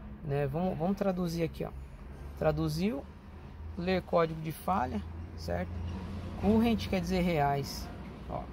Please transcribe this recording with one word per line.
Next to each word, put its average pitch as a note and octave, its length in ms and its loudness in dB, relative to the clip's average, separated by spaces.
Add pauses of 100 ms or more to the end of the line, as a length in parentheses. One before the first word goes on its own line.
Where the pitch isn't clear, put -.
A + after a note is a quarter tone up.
(240)
né? C#3+ 240 0
Vamos, D#3+ 300 0
vamos F#3 200 2
traduzir F3+ 460 0
aqui, D#3+ 200 -2
ó. - 80 -6 (680)
Traduziu. D#3+ 680 2 (720)
Ler F3+ 260 2
código E3 380 4
de D#3 100 -4
falha, F#3+ 500 0 (360)
certo? F2 340 -2 (680)
Current A3 480 6
quer F#3+ 120 2
dizer F3+ 200 2
reais. C#3+ 680 2 (420)
Ó, - 240 -4